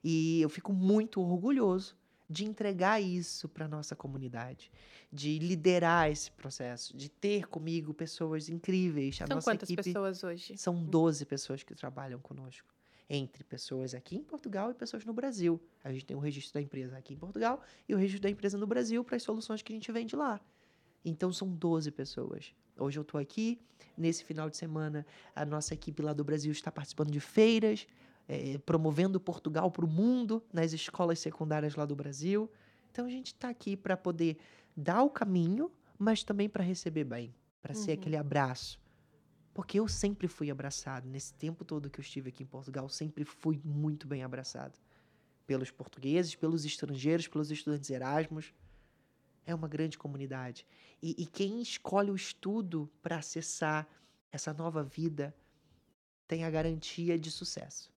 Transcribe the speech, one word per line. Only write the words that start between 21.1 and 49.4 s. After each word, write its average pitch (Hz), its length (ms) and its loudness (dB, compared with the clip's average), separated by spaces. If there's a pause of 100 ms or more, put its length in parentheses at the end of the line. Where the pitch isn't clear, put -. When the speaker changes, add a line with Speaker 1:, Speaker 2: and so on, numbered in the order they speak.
Speaker 1:
são 190 160 -2
doze 165 420 2
pessoas. - 640 -8 (240)
Hoje 139 240 -2
eu 151 40 -6
tô 151 120 -6
aqui, 220 420 0 (380)
nesse 165 260 2
final 156 280 -6
de 151 60 -14
semana, 156 500 -4 (280)
a 147 120 -2
nossa 151 260 -2
equipe 151 300 -6
lá 151 100 0
do 147 100 0
Brasil 151 300 0
está 151 180 -4
participando 147 400 -2
de 147 100 0
feiras, 220 680 6 (420)
é, 135 300 -4
promovendo 160 600 4
Portugal 170 520 0
pro 170 180 0
mundo 220 540 4 (100)
nas 165 200 4
escolas 165 460 0
secundárias 151 560 0
lá 151 120 0
do 143 100 -2
Brasil. 151 540 0 (420)
Então, 247 140 -4
a - 20 -4
gente 254 260 -8
tá - 140 -8
aqui 208 280 -4
pra 190 200 0
poder 165 400 2 (400)
dar 170 260 4
o 285 60 8
caminho, 202 640 2 (260)
mas 214 240 4
também 202 260 0
pra 202 140 0
receber 170 420 0
bem, 120 300 -6 (280)
pra - 120 -8
ser 208 180 -2
Speaker 2:
Uhum. 151 60 2
Speaker 1:
aquele 156 180 0
abraço. 143 640 0 (760)
Porque - 260 -2
eu 220 80 2
sempre 202 400 0
fui 147 220 -2
abraçado. 135 580 -6
Nesse 135 260 -10
tempo 165 300 -6
todo 151 260 -4
que - 100 -12
eu - 20 -12
estive 135 260 -8
aqui 127 140 -12
em 131 40 -10
Portugal, 135 420 -8
sempre 151 360 -6
fui 156 400 0
muito 151 420 0
bem 135 160 -4
abraçado. 131 560 -8 (680)
Pelos 131 240 0
portugueses, 151 640 0
pelos 160 300 0
estrangeiros, 147 640 0
pelos 156 220 -2
estudantes 147 400 -2
Erasmus. 151 640 -2 (920)